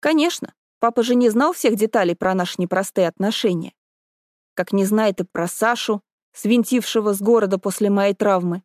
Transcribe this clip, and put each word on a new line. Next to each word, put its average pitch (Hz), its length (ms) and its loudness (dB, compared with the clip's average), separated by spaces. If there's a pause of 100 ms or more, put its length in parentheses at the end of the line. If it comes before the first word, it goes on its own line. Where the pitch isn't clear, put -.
Конечно, 311 520 0 (260)
папа 233 240 0
же 240 120 2
не 247 160 4
знал 269 240 0
всех 233 200 0
деталей 208 400 0
про 190 200 -2
наши 180 240 -4
непростые 185 500 -2
отношения. 190 640 -4 (800)
Как - 220 -6
не 196 100 2
знает 214 360 0
и - 40 -2
про 170 240 -6
Сашу, 220 540 -2 (300)
свинтившего 220 840 0
с 196 80 -8
города 202 340 2
после 202 320 -2
моей 202 240 2
травмы. 185 520 0